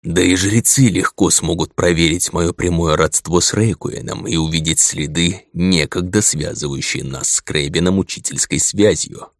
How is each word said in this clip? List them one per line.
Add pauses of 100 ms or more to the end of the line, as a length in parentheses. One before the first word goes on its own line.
"Да
и
жрецы
легко
смогут
проверить
моё
прямое
родство
с
Рейкуэном
и
увидеть
следы,
некогда
связывающие
нас
с
Крэбином
учительской
связью". (120)